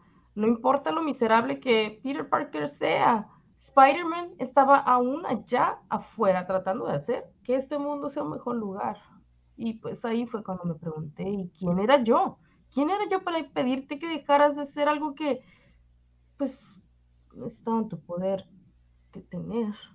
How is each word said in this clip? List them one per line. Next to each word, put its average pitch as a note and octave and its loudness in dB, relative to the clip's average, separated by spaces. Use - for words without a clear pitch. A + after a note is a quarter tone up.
no G#3+ -2
importa C4 2
lo E4 -2
miserable A#3+ 2
que A3 0
Peter C#4+ -6
Parker D4 -2
sea, B3+ 0
Spider-Man E4 4
estaba C4+ 6
aún B3+ 0
allá B3+ -2
afuera F#3+ 0
tratando F#3+ -2
de - -2
hacer - -4
que B3+ 0
este C#4 -4
mundo C#4+ -4
sea D4 -6
un D4 -6
mejor A#3+ -8
lugar. G#3 -6
Y A3+ -6
pues - -10
ahí A#3 -2
fue G#3+ -8
cuando F3+ -8
me E3+ -4
pregunté, D#3 -8
¿y F#3+ -6
quién F3+ -2
era B3+ 4
yo? C4+ 2
¿Quién D4 0
era G4+ -2
yo F#4 0
para E4 -4
pedirte C4+ -4
que E4 -8
dejaras D4 4
de D4 -6
ser D4 -2
algo D4+ -2
que, C#4+ -4
pues, - -8
no B2 -12
estaba A3+ -4
en A3 -4
tu D#3 -12
poder F#3+ -4
detener? G#3 -6